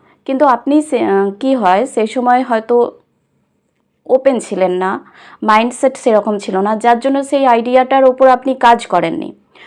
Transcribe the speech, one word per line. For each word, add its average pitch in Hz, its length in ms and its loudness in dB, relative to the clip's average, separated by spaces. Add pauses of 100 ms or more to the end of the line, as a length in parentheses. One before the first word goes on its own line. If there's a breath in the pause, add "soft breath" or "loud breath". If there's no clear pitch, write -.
(240 soft breath)
কিন্তু 269 220 0
আপনি 269 360 2
সে, 247 220 -4
আহ, 196 260 0
কী 262 240 -2
হয়, 208 320 2
সেই 226 200 -2
সময় 247 360 0
হয়তো 240 560 -2 (1080)
ওপেন 262 320 0
ছিলেন 185 340 -2
না, 185 400 -6 (300 loud breath)
মাইন্ডসেট 233 540 0
সেরকম 214 420 0
ছিল 202 180 -8
না, 208 200 -2
যার 240 220 2
জন্য 277 260 -2
সেই 269 220 0
আইডিয়াটার 254 580 2
ওপর 262 240 4
আপনি 254 260 0
কাজ 240 320 2
করেননি, 170 460 -4 (340 loud breath)